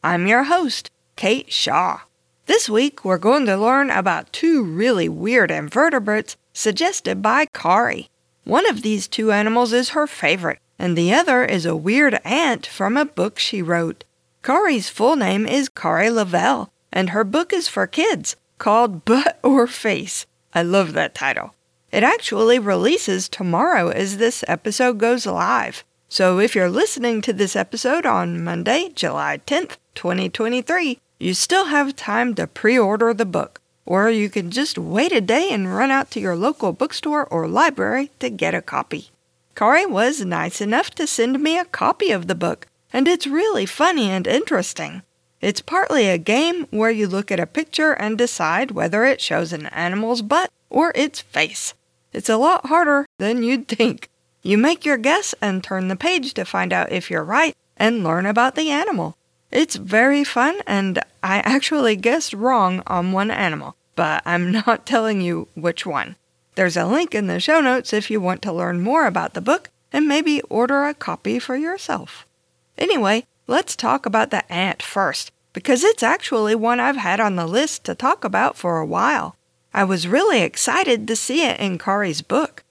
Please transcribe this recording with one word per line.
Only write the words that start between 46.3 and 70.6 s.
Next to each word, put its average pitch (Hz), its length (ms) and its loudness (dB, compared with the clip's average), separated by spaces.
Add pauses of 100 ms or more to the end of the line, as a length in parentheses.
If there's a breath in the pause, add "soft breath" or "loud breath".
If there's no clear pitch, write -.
where 220 180 2
you 214 180 0
look 196 220 -4
at 185 120 -2
a 165 40 -2
picture 311 460 -2
and 214 260 -2
decide 220 540 0
whether 175 320 0
it 262 180 2
shows 165 320 -2
an 151 140 -10
animal's 208 560 -4
butt 302 260 0 (220)
or 320 240 2
its 285 240 -2
face. - 560 -6 (360)
It's - 180 -6
a 220 80 4
lot 311 280 2
harder 294 400 2 (140)
than 226 240 0
you'd 247 240 0
think. - 420 -4 (320)
You 196 160 2
make 311 280 2
your 285 120 2
guess 302 440 -2
and 190 220 -2
turn 185 240 -4
the 190 80 -2
page 294 400 -2
to 185 100 -4
find 185 280 -2
out 175 180 0
if 180 200 -6
you're 160 120 -2
right 269 320 0 (220)
and 220 260 0
learn 170 220 0
about 233 300 2
the 311 160 0
animal. 285 460 -2 (340)
It's - 240 2
very 233 480 2
fun, 285 420 0
and 196 340 0 (220)
I 190 180 0
actually 269 560 2
guessed 233 380 0
wrong 202 540 2
on 180 240 0
one 196 180 0
animal, 151 460 -4 (200)
but 156 300 0
I'm 175 260 0
<laughs> 214 140 0
not 233 220 0
telling 220 340 0
you 170 320 -4
which 170 320 -4
one. 147 300 -6 (400)
There's 180 220 2
a 175 100 0
link 311 260 0
in 208 140 -2
the 175 140 -2
show 311 200 4
notes 247 320 0
if 214 160 -2
you 214 100 0
want 180 240 -2
to 190 100 -6
learn 175 280 -2
more 269 240 2
about 180 300 -2
the 180 60 -6
book 269 280 0 (240)
and 302 140 2
maybe 294 360 2
order 277 420 0